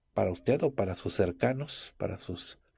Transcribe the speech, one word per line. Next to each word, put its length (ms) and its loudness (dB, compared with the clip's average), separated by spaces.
para 160 4
usted 320 2
o 140 2
para 180 0
sus 220 -6
cercanos, 800 0
para 220 -4
sus 400 -10